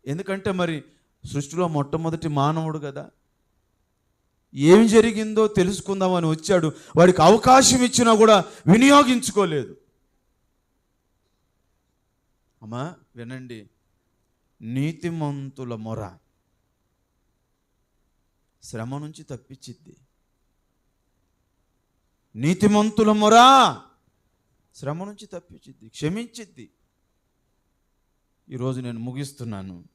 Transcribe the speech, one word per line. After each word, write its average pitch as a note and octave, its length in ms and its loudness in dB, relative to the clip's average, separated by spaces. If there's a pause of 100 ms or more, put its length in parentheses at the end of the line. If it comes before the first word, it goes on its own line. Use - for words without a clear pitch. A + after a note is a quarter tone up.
ఎందుకంటే G3 440 -8
మరి E3+ 320 -4 (500)
సృష్టిలో D#3+ 340 -4
మొట్టమొదటి D#3+ 600 -4
మానవుడు D3+ 520 -4
కదా, C#3+ 320 -14 (1400)
ఏం F3 340 6
జరిగిందో G#3+ 600 2
తెలుసుకుందామని F#3 800 -2
వచ్చాడు. D#3+ 460 -2 (240)
వాడికి F3 260 4
అవకాశం B3 640 6
ఇచ్చినా A#3 320 2
కూడా G#3+ 300 4 (220)
వినియోగించుకోలేదు. A3 1120 2 (2750)
అమ్మా, A#2+ 320 -12 (200)
వినండి, A#2+ 540 -18 (920)
నీతిమంతుల C#3 1120 -8
మొర A2 420 -12 (2500)
శ్రమ A#2+ 340 -12
నుంచి D3+ 260 -16
తప్పించిద్ది. - 720 -20 (2500)
నీతిమంతుల G#3 760 0
మొర G#3+ 240 2 (1400)
శ్రమ D#3 280 -12
నుంచి G#3 220 -18
తప్పించిద్ది, C3+ 640 -20
క్షమించిద్ది. F#3+ 800 -12 (1800)
ఈరోజు C3 300 -8
నేను A#2+ 180 -12
ముగిస్తున్నాను. A#2 960 -14